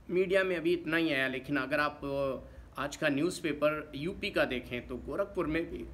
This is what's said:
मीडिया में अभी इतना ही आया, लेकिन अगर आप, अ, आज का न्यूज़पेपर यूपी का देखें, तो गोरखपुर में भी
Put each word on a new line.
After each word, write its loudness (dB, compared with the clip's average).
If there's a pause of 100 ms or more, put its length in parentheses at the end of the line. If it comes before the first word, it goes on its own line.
(100)
मीडिया 4
में 2
अभी 2
इतना 0
ही 4
आया, 4
लेकिन -2
अगर 0
आप, 0
अ, -4
आज -4
का 2
न्यूज़पेपर 0
यूपी -4
का 4
देखें, -4
तो -8
गोरखपुर -2
में 0
भी -8